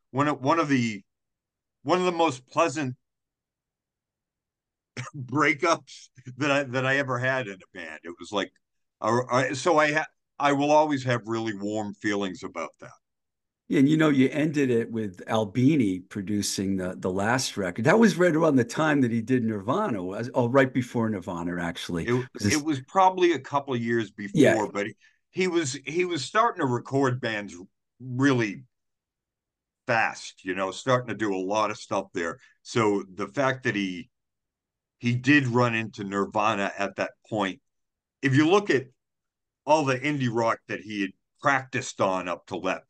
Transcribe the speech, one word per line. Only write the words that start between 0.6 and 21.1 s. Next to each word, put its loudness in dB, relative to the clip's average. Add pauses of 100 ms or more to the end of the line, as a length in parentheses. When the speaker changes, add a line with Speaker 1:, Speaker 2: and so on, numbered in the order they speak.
Speaker 1:
the, 0 (800)
one 0
of 0
the 2
most -2
pleasant -2 (2000)
<laughs> -12
breakups 0 (280)
that 0
I, 2
that -2
I 2
ever -2
had -2
in -12
a -20
band. -12
It -12
was -14
like, -2 (480)
I, 2 (120)
I, 2
so 2
I 4
ha-, 0 (340)
I 2
will 2
always 4
have 2
really -2
warm -4
feelings -4
about -8 (120)
that. -18 (760)
Speaker 2:
Yeah, 2
and, 6
you 4
know, 4
you 4
ended 0
it 0
with -6
Albini 2
producing -4
the, -4
the -4
last -2
record. -4
That 6
was 6
right 4
around 4
the 4
time 0
that 2
he 0
did 0
Nirvana, -2
was, -6
oh, 2
right 4
before -2
Nirvana, -4